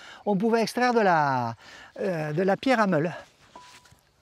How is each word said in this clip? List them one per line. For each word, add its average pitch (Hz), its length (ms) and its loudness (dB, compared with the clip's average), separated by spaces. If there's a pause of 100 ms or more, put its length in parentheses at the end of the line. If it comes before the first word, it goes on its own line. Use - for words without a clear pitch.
(260)
où 208 60 -2
on 202 60 0
pouvait 226 240 0
extraire 247 320 0
de 233 80 2
la, 139 540 2 (440)
euh, 170 320 -4
de 156 100 -2
la 190 140 2
pierre 247 240 0
à 214 80 2
meules. 160 260 0 (1080)